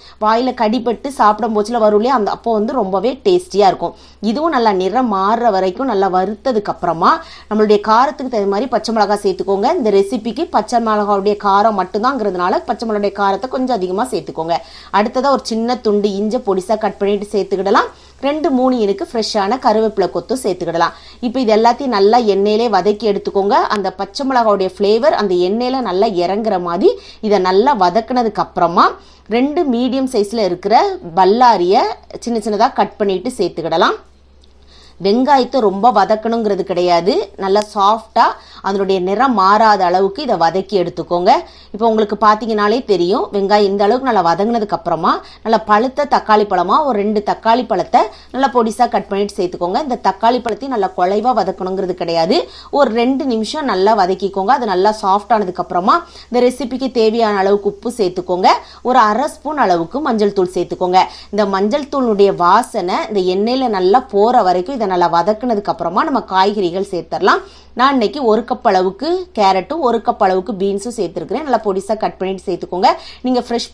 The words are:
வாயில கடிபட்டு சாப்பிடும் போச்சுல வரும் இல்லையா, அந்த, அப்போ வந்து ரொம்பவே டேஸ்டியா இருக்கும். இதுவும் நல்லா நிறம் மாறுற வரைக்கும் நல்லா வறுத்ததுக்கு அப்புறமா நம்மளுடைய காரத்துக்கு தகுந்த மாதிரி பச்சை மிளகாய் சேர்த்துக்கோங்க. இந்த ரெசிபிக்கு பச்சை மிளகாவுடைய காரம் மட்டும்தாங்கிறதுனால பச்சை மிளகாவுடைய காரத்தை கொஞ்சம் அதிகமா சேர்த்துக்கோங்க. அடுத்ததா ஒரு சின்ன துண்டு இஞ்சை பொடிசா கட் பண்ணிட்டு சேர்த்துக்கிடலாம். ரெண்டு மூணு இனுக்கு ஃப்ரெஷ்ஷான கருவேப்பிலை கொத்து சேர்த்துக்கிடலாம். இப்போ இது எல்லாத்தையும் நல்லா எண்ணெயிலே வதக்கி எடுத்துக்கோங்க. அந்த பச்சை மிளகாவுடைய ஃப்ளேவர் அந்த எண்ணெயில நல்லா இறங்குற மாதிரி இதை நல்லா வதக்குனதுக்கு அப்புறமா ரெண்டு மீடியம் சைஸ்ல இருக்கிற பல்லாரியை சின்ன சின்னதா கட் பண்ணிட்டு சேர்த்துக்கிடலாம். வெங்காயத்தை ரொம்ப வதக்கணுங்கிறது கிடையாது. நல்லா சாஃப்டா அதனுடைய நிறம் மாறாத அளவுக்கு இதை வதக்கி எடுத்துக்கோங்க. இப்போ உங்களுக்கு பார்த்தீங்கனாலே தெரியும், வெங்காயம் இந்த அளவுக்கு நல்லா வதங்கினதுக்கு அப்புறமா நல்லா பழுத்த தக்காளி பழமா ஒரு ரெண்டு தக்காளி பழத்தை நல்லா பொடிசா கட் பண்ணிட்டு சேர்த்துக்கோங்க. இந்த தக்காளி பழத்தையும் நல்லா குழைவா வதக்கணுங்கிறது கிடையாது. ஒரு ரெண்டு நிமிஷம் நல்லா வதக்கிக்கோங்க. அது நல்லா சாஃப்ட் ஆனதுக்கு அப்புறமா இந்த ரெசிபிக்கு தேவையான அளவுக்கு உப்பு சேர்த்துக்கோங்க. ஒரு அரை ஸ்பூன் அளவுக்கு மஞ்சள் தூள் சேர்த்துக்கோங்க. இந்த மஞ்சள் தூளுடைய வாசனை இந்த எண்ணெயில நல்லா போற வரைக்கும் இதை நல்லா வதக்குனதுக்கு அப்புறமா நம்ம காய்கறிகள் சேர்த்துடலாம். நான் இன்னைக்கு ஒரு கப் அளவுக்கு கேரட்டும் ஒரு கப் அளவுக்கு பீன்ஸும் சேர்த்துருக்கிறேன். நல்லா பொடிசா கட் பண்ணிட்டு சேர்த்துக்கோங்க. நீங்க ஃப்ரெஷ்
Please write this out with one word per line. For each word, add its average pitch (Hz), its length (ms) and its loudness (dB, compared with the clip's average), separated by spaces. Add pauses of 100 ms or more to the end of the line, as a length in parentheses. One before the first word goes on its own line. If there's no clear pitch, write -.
(200)
வாயில 233 420 0
கடிபட்டு 233 460 -2
சாப்பிடும் 220 480 0
போச்சுல 214 220 -2
வரும் 214 220 4
இல்லையா, 254 140 0
அந்த, 208 160 0
அப்போ - 220 -4
வந்து 220 200 -2
ரொம்பவே 220 520 -2
டேஸ்டியா 190 480 2
இருக்கும். - 220 -8 (260)
இதுவும் 277 300 -2
நல்லா 233 220 2
நிறம் 196 420 0
மாறுற 220 360 2
வரைக்கும் 190 360 -2
நல்லா 196 320 0
வறுத்ததுக்கு 208 560 -2
அப்புறமா 180 500 0 (260)
நம்மளுடைய 214 300 4 (120)
காரத்துக்கு 269 420 0
தகுந்த 196 200 0
மாதிரி 240 200 -2
பச்சை 220 200 -4
மிளகாய் 208 300 0
சேர்த்துக்கோங்க. 196 520 0
இந்த 226 140 0
ரெசிபிக்கு 214 600 0
பச்சை 233 360 0
மிளகாவுடைய 208 580 0
காரம் 202 180 4
மட்டும்தாங்கிறதுனால 208 920 -2 (120)
பச்சை 226 220 -6
மிளகாவுடைய 202 240 -2
காரத்தை 196 420 -2
கொஞ்சம் 254 220 -2
அதிகமா 185 360 -2
சேர்த்துக்கோங்க. 165 420 -4 (440)
அடுத்ததா 247 380 0
ஒரு - 60 -4
சின்ன 226 340 -2
துண்டு 208 360 0
இஞ்சை 208 340 -2
பொடிசா 196 320 -2
கட் 208 220 -4
பண்ணிட்டு 202 320 -2
சேர்த்துக்கிடலாம். 196 560 0 (320)
ரெண்டு 302 300 -2
மூணு 254 280 0
இனுக்கு 196 340 -2
ஃப்ரெஷ்ஷான 214 520 -2
கருவேப்பிலை 214 460 2
கொத்து 175 320 -4
சேர்த்துக்கிடலாம். 170 520 -2 (260)
இப்போ 247 200 -4
இது 220 160 2
எல்லாத்தையும் 240 420 2
நல்லா 208 200 4
எண்ணெயிலே 214 580 2
வதக்கி 208 360 0
எடுத்துக்கோங்க. 196 440 0 (180)
அந்த 190 260 -4
பச்சை 196 280 -6
மிளகாவுடைய 214 480 2
ஃப்ளேவர் 220 460 2
அந்த 190 120 0
எண்ணெயில 233 460 0
நல்லா 196 260 0
இறங்குற 190 600 -2
மாதிரி 214 320 0 (200)
இதை 214 180 2 (100)
நல்லா 214 280 4
வதக்குனதுக்கு 214 720 0
அப்புறமா 175 400 2 (420)
ரெண்டு 285 440 0
மீடியம் 262 420 -2
சைஸ்ல 208 240 -2 (120)
இருக்கிற 381 480 0 (180)
பல்லாரியை 202 680 4 (380)
சின்ன 233 180 -4
சின்னதா 214 340 0
கட் - 240 -4
பண்ணிட்டு 196 420 -2
சேர்த்துக்கிடலாம். 175 600 -2 (1080)
வெங்காயத்தை 254 560 2
ரொம்ப 196 320 0
வதக்கணுங்கிறது 214 800 0
கிடையாது. 180 640 0
நல்லா 196 260 0 (120)
சாஃப்டா 220 500 2 (420)
அதனுடைய 190 340 0
நிறம் 208 340 0
மாறாத 208 500 4
அளவுக்கு 190 380 0
இதை 240 200 0
வதக்கி 180 380 0
எடுத்துக்கோங்க. 175 500 -2 (420)
இப்போ 220 160 0
உங்களுக்கு 220 280 0 (100)
பார்த்தீங்கனாலே 214 640 2
தெரியும், 190 420 2
வெங்காயம் 202 380 2
இந்த 202 140 0
அளவுக்கு 254 260 2
நல்லா 208 120 2 (100)
வதங்கினதுக்கு 208 460 -2
அப்புறமா 170 340 -2 (300)
நல்லா 214 160 0 (120)
பழுத்த 262 400 2
தக்காளி 214 420 2
பழமா 185 240 2 (100)
ஒரு 240 120 0
ரெண்டு 208 320 -2
தக்காளி 226 360 0
பழத்தை 208 340 0 (320)
நல்லா 262 220 0
பொடிசா 233 400 2
கட் 190 140 -2
பண்ணிட்டு 202 300 -4
சேர்த்துக்கோங்க. 180 480 -2
இந்த 226 120 -4 (100)
தக்காளி 233 360 0
பழத்தையும் 262 320 -6
நல்லா 190 200 -2
குழைவா 208 440 0
வதக்கணுங்கிறது 185 600 -4
கிடையாது. 170 460 0 (220)
ஒரு 269 300 2
ரெண்டு 262 320 0
நிமிஷம் 220 320 -4
நல்லா 214 340 2
வதக்கிக்கோங்க. 190 600 -2
அது 247 80 -4
நல்லா 196 360 0
சாஃப்ட் 202 340 0
ஆனதுக்கு 180 280 -4
அப்புறமா 196 420 0 (240)
இந்த 247 160 2
ரெசிபிக்கு 254 440 -4 (100)
தேவையான 220 380 2
அளவுக்கு 202 360 2
உப்பு - 240 -8
சேர்த்துக்கோங்க. 180 500 0 (340)
ஒரு 254 160 2
அரை 226 300 2
ஸ்பூன் 311 380 -6
அளவுக்கு 175 340 -2
மஞ்சள் 214 380 0
தூள் 180 160 -2
சேர்த்துக்கோங்க. 180 460 0 (300)
இந்த 208 160 0 (100)
மஞ்சள் 214 320 -2
தூளுடைய 214 440 2 (120)
வாசனை 196 500 2 (160)
இந்த 208 100 -2 (140)
எண்ணெயில 240 340 0 (100)
நல்லா 190 220 4 (140)
போற 226 280 4
வரைக்கும் 185 320 0
இதை 220 180 -2
நல்லா 175 200 2
வதக்குனதுக்கு 202 600 0
அப்புறமா 175 320 -2
நம்ம 277 160 -2
காய்கறிகள் 190 720 0
சேர்த்துடலாம். 180 520 0 (380)
நான் 269 120 4
இன்னைக்கு 262 380 -2
ஒரு 220 180 4
கப் 240 220 -4
அளவுக்கு 208 640 -2
கேரட்டும் 190 440 0
ஒரு 233 260 0
கப் 220 180 -2
அளவுக்கு 185 280 0
பீன்ஸும் 196 440 -4
சேர்த்துருக்கிறேன். 185 500 -6
நல்லா 233 180 0
பொடிசா 196 380 -4
கட் 180 160 -6
பண்ணிட்டு 190 280 -6
சேர்த்துக்கோங்க. 180 420 -2 (320)
நீங்க 247 200 0
ஃப்ரெஷ் 240 340 -6